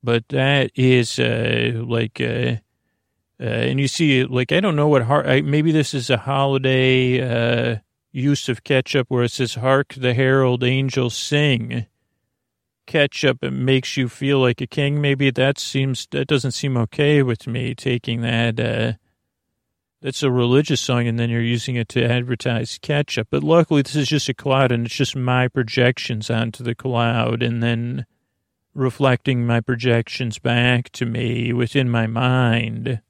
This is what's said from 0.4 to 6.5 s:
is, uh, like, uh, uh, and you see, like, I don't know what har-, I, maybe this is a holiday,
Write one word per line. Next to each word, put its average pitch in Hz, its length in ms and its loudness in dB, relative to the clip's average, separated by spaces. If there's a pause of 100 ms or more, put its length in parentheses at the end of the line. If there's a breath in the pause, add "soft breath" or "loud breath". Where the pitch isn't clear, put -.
is, 127 440 4
uh, 117 680 0
like, 117 320 -4
uh, 120 380 -2 (800)
uh, 127 60 -12
and 120 340 -2
you 139 80 0
see, 135 380 2
like, 127 260 -2
I 180 100 2
don't 185 160 0
know 147 120 2
what 139 140 4
har-, 139 260 0
I, 135 140 2
maybe 151 300 2
this 156 200 2
is 131 160 -4
a 131 80 4
holiday, 131 1040 2